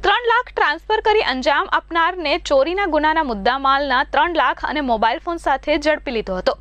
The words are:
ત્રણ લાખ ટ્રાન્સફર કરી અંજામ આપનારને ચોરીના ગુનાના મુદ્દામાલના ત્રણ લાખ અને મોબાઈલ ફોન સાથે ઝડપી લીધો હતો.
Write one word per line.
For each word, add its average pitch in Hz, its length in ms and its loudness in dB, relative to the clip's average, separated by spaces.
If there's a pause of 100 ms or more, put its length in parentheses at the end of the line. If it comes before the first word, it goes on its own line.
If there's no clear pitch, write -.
ત્રણ 440 280 0
લાખ 466 280 0
ટ્રાન્સફર 370 440 0
કરી 427 200 2
અંજામ 277 520 0
આપનારને 330 680 0
ચોરીના 339 480 2
ગુનાના 311 360 2
મુદ્દામાલના 269 840 0
ત્રણ 320 320 0
લાખ 285 280 0
અને 302 160 -4
મોબાઈલ 233 380 0
ફોન 339 180 -6
સાથે 302 420 -2
ઝડપી 302 320 -2
લીધો 208 240 -4
હતો. 185 260 -2